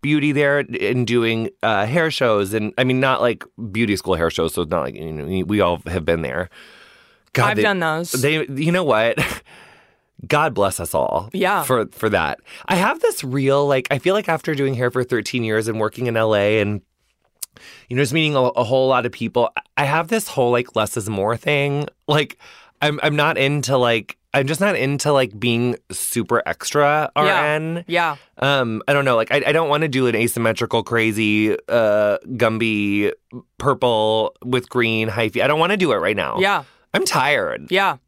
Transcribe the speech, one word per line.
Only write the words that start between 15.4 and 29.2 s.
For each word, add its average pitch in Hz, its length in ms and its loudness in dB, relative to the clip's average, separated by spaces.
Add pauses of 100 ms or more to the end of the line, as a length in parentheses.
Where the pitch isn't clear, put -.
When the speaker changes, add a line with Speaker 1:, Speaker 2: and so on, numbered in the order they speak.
Speaker 1:
years 110 240 0
and 110 120 -2
working 110 280 -2
in 117 100 -2
L 110 180 4
A 104 260 4
and, 104 200 -2 (1080)
you 123 60 -6
know, 131 80 2
just 123 100 -2
meeting 156 220 2
a, 135 60 4
a 123 220 2
whole 131 240 2
lot 127 180 2
of 123 60 -2
people, 117 380 -2 (280)
I 143 80 0
have 160 240 0
this 220 180 -2
whole, 120 240 0
like, 123 240 0
less 107 220 0
is 107 120 -6
more 104 280 0
thing. 143 500 -2 (200)
Like, 151 300 0 (440)
I'm, 151 220 0
I'm 147 120 0
not 151 220 2
into, 135 400 0
like, 117 400 0 (160)
I'm 139 140 2
just 151 140 -2
not 202 160 2
into, 139 340 0
like, 131 260 2
being 120 380 0 (160)
super - 540 -2
extra 147 680 0
Speaker 2:
Yeah. 147 60 0
Speaker 1:
R 151 60 2
N. 156 600 -2
Speaker 2:
Yeah. 165 280 -2 (220)
Speaker 1:
Um, 127 500 0
I 143 60 2
don't 139 120 2
know. 127 120 4
Like, 113 140 0